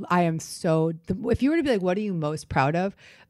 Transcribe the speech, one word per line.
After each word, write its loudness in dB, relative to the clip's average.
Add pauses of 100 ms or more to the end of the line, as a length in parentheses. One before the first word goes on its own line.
I 2
am 0
so, 0 (160)
the, -2 (140)
if 2
you 4
were 2
to 2
be 0
like, 2
"What 0
are -4
you -4
most -4
proud 2
of?" -2 (340)